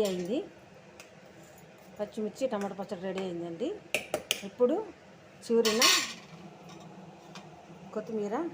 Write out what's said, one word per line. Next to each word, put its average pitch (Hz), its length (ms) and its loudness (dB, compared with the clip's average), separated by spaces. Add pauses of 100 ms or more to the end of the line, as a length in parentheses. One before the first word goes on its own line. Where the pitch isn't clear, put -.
అయింది. 185 300 2 (1600)
పచ్చిమిర్చి 208 460 -2 (100)
టమాటా 202 260 0
పచ్చడి 190 280 -4
రెడీ 190 200 0
అయిందండి. 175 400 -2 (840)
ఇప్పుడు 247 260 6 (720)
చివరిన 226 360 6 (2250)
కొత్తిమీర 214 400 0 (180)